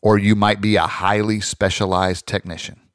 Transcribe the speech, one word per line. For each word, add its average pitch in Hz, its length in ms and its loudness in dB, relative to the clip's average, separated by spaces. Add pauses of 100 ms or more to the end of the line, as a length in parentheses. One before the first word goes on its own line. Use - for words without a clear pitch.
or 107 160 4
you 104 180 4
might 101 260 2
be 107 140 2
a 80 120 2
highly 104 540 -2
specialized 95 840 -2
technician. 87 520 -10 (160)